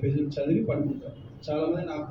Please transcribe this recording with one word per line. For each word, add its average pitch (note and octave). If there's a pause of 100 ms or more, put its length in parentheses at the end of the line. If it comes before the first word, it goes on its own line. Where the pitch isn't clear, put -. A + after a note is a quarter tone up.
పేజీలు C#3+
చదివి D#3+
పడుకుంటారు. - (300)
చాలా D#3
మంది F3
నాకు D3+